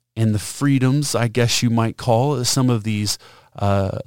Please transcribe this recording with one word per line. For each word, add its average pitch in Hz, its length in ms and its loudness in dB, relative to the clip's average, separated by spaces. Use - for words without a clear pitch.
and 110 180 2
the 107 40 0
freedoms, 139 760 0
I 117 140 0
guess 117 340 0
you 123 60 4
might 113 300 0
call, 123 460 0
some 127 260 2
of 110 140 0
these, 107 340 -2
uh, 98 480 0